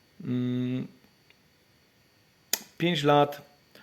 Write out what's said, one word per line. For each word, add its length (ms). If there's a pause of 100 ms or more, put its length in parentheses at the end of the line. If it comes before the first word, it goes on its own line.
(240)
Mm, 640 (1900)
pięć 240
lat 400 (400)